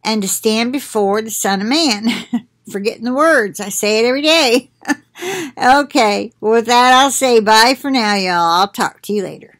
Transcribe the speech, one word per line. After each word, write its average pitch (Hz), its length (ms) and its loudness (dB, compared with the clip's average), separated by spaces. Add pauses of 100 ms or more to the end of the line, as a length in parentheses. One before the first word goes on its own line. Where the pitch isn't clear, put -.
and 214 160 -2
to 190 60 -6
stand 233 440 -2
before 214 480 -2
the 220 100 -10
Son 196 300 -4
of 202 60 -4
Man. 233 420 0 (300)
<laughs> - 320 -14
Forgetting 208 340 -6
the 247 80 -4
words. 262 480 0
I 196 80 -8
say 214 300 -2
it 226 80 2
every 262 160 -2
day. 294 480 2 (160)
<laughs> - 160 -4 (560)
Okay. 240 720 0 (120)
Well, 214 100 0
with 233 140 2
that, 247 260 4
I'll 262 180 4
say 247 300 2
bye 220 340 4
for 277 160 -6
now, 220 260 0
y'all. 185 180 -2
I'll 175 340 2
talk - 320 -6
to - 140 -8
you 208 80 -2
later. - 380 -14